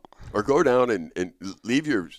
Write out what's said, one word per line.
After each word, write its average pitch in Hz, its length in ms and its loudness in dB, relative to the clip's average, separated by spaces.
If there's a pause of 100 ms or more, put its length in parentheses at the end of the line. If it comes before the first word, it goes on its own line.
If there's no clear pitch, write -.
(320)
Or 104 100 0
go 139 200 2
down 127 280 4
and, 85 240 -4
and 90 200 -4 (100)
l-, 95 180 -10
leave 135 240 0
your 101 220 -2 (100)